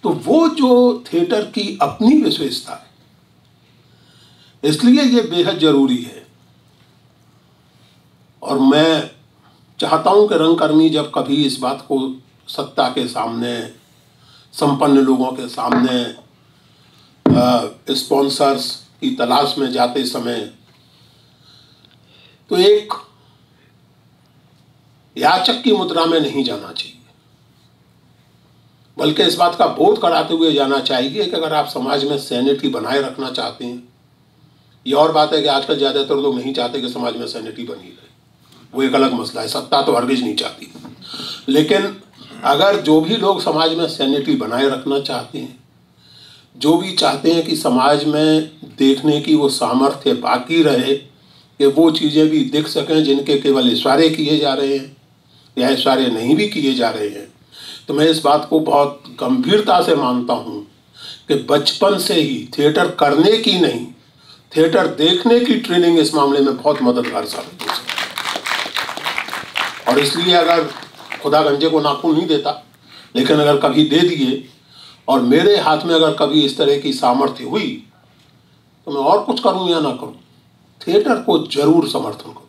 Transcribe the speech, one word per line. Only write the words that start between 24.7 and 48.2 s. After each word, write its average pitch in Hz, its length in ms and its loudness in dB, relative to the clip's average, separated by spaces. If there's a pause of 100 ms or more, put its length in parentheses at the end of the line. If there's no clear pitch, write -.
याचक 185 440 0
की 262 100 2
मुद्रा 175 340 0
में 165 140 2
नहीं 139 240 -2
जाना 101 280 -8
चाहिए, - 260 -14 (2000)
बल्कि - 260 0
इस - 120 2
बात 175 200 2
का - 120 2
बोध 208 340 2
कराते 165 320 0
हुए 160 200 2
जाना 139 260 0
चाहिए 135 460 -2
कि 175 60 -6
अगर 160 220 -4
आप 147 140 0
समाज 131 380 -4
में 143 120 -2
सैनिटी 135 520 -2
बनाए 139 300 -4
रखना 131 320 -8
चाहते 120 340 -10
हैं, 123 180 -12 (1040)
ये 131 60 0
और 156 180 4
बात 151 220 2
है 151 80 2
कि 143 60 0
आजकल 135 300 -2
ज़्यादातर 139 380 -2
लोग 135 240 -2
नहीं 135 140 -8
चाहते 139 280 -6
कि 123 80 -8
समाज 120 280 -6
में 120 100 -10
sanity 110 360 -12
बनी 95 260 -16
रहे, - 200 -20 (640)
वो 127 100 0
एक 135 120 0
अलग 135 180 2
मसला 110 280 -8
है, 110 60 -8
सत्ता - 340 -2
तो - 140 0
हरगिज 123 280 0
नहीं 104 120 -4
चाहती। - 380 -10 (760)
लेकिन 156 520 0 (420)
अगर - 380 2
जो 156 200 4
भी 196 160 -2
लोग 190 240 0
समाज 160 340 0
में 165 120 -2
sanity 139 480 -2
बनाए 120 340 -2
रखना 135 300 -4
चाहते 123 400 -10
हैं, - 260 -16 (920)
जो 160 200 2
भी 190 160 -4
चाहते 156 400 0
हैं 165 120 0
कि 156 100 -4
समाज 139 480 2
में 156 480 0 (260)